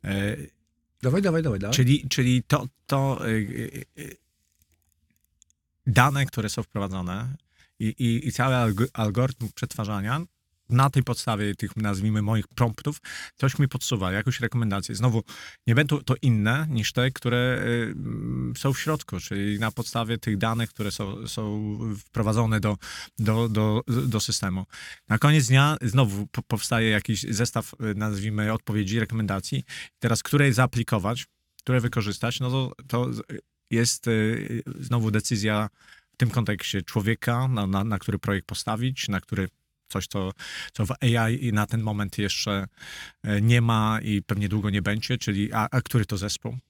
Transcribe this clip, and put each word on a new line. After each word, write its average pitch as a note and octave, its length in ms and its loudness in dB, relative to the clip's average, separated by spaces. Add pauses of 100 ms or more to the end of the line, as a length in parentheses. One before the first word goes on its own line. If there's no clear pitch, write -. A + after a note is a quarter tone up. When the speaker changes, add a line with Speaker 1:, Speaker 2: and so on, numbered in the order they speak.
Speaker 1:
E, G2 320 -2 (640)
Speaker 2:
Dawaj, C#3+ 200 2
dawaj, E3 220 2
dawaj, A2 160 0
dawaj. G#2 160 0
Speaker 1:
czyli, C3 340 6
czyli B2 340 4
to, - 240 0 (200)
to, C3+ 420 0
y, - 20 2
y, A2+ 540 -4 (160)
y, - 160 -14 (1700)
dane, C3+ 380 4
które G#2 240 -4
są A2+ 140 -4
wprowadzone G2 720 -6 (440)
i, A2 60 -2
i, A#2 420 0
i - 40 -2
cały B2+ 240 2
alg-, A2+ 380 2
algorytm A2+ 640 -2
przetwarzania, G#2+ 640 -4 (480)
na C3 200 6
tej C3 140 4
podstawie G#2+ 520 0
tych, - 200 -6
nazwijmy, G#2+ 460 0
moich G#2+ 260 0
promptów, B2 540 -2 (340)
coś - 240 0
mi C#3 80 4
podsuwa, F#2+ 440 -2
jakąś A2 280 0
rekomendację. A2 560 -2
Znowu, A2 280 2 (440)
nie A#2 80 6
będą D3 240 2
to C3 220 0
inne A#2+ 480 2
niż A2+ 240 -2
te, B2+ 180 2
które, B2 560 0
y, A#2 280 0
mm, A#2+ 640 -4
są C3+ 160 0
w - 60 -2
środku, D3 400 -4
czyli G2+ 400 -2
na A2 120 0
podstawie A#2 460 -4
tych G#2+ 200 -2
danych, A2+ 320 0
które G#2 220 -6
są, G#2 360 -8
są G#2+ 500 -4 (220)
wprowadzone A2 600 2
do, G#2 180 0 (420)
do, A2 300 2
do, G#2+ 380 2
do A#2+ 320 0
systemu. F#2 460 -2 (440)
Na A2+ 80 4
koniec D3 300 6
dnia C#3 340 6
znowu G#2 460 2
po-, - 160 -6
powstaje A2+ 460 0
jakiś G#2+ 320 0
zestaw, A2+ 520 -2
y, G#2+ 220 -4
nazwijmy, G#2+ 580 -2
odpowiedzi, G#2+ 460 0
rekomendacji. A2 640 -2 (360)
Teraz, B2+ 240 2
które C#3+ 300 4
zaaplikować, A#2 720 0 (380)
które B2+ 180 2
wykorzystać, A#2 580 -2
no B2 120 -2
to, C3 200 -2 (160)
to B2 260 -2
z-, A2 80 -8 (500)
jest, A#2 360 2
y, A2 560 0 (160)
znowu A#2 320 2
decyzja G#2+ 580 0 (440)
w - 40 -20
tym A#2+ 120 2
kontekście G#2 520 -2
człowieka, A#2 640 0
na, G#2+ 200 0
na, G2 160 2
na G#2+ 160 0
który G2 200 -2
projekt G2 280 -2
postawić, A#2 640 -4
na G2 120 0
który F#2+ 280 -2 (400)
coś, - 180 -4
co, F#2+ 240 -2 (420)
co A2 120 0
w - 60 -6 (280)
A A2+ 100 2
I B2+ 160 -2
i A2+ 80 0
na G#2 120 2
ten A2+ 160 -2
moment G#2 360 -4
jeszcze, G2 500 -2 (560)
e, G#2 180 2
nie A#2+ 200 6
ma A2 420 2
i G#2 180 0
pewnie G2+ 280 -2
długo G#2 200 0
nie G2+ 120 0
będzie, A2 360 -2
czyli G2+ 360 -2
a, A2 180 0
a B2+ 100 2
który A2+ 240 2
to G#2 120 -4
zespół? A2 400 -6 (120)